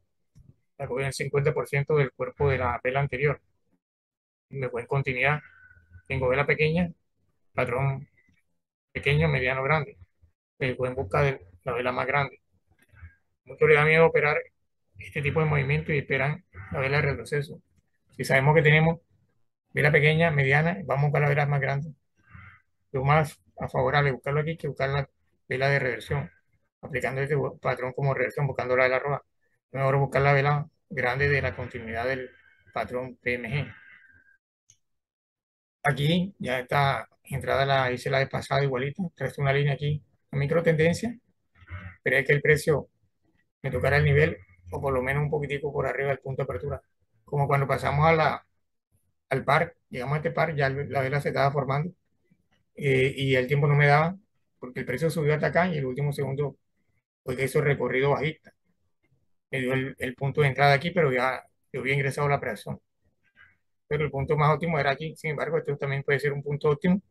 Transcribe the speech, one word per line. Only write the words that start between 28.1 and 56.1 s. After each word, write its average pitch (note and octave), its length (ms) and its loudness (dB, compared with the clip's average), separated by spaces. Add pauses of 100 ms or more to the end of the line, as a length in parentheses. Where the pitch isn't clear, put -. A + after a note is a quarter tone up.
reversión, B2+ 320 -2
buscando B2+ 300 -2
la C3 80 4
vela B2+ 140 2
roja. C#3+ 240 -4 (500)
Mejor C3+ 260 2
buscar C3+ 240 2
la C#3+ 100 6
vela D3 360 2 (200)
grande C3 400 -2
de C#3 140 2
la B2+ 120 -2
continuidad A2+ 520 -8
del B2+ 240 -4 (420)
patrón B2 440 -6
P B2 180 -4
M B2 160 -8
G. C#3+ 240 -4 (2000)
Aquí D#3 560 0
ya B2+ 220 -4
está C#3 480 0 (160)
entrada, B2+ 400 0
la C3+ 280 2
hice B2 180 -6
la C3+ 80 0
vez C3+ 100 0
pasada C#3 360 -2
igualita, C3+ 380 -4 (120)
trace C3+ 260 -6
una C3+ 120 2
línea C#3+ 220 2
aquí D3 280 -4 (280)
a C#3+ 60 -6
micro C#3+ 260 0
tendencia, E3 540 2 (800)
esperé C3+ 280 0
que D#3 80 2
el C#3+ 100 2
precio D3 460 2 (720)
me C3+ 80 -6
tocara C#3 260 0
el D3+ 80 4
nivel D3 340 4 (320)
o D3 100 -8
por C#3 120 -2
lo B2+ 100 0
menos C#3 200 -2
un D3 80 -2
poquitico C#3+ 420 -4
por C#3 140 -2
arriba C3+ 220 -4
del C3 100 -2
punto C3+ 240 -8
de - 20 -2
apertura. C3+ 380 -8 (420)
Como C#3+ 220 -2
cuando C#3 200 2
pasamos C3+ 400 0
a E3 60 6
la, D3 340 2 (840)
al C3+ 140 -2
par, D#3 320 0 (120)
llegamos C3 260 -6
a - 40 0
este D#3 120 -2
par, D#3+ 240 -2
ya C#3+ 140 0
la C3+ 320 -4
vela C3+ 200 0
se D#3+ 80 -2
estaba C3+ 240 2
formando, C#3+ 400 -2 (840)
eh, C3+ 420 2
y C3+ 180 0
el B2+ 120 2
tiempo C#3+ 200 2
no C#3+ 80 4
me C#3+ 120 6
daba D#3 300 4 (420)
porque B2+ 220 -12
el B2 60 -8
precio D3 240 -2
subió D3+ 240 0
hasta D3+ 140 0
acá E3+ 200 2
y D#3+ 100 -2
el C3+ 80 -4
último C#3 260 -2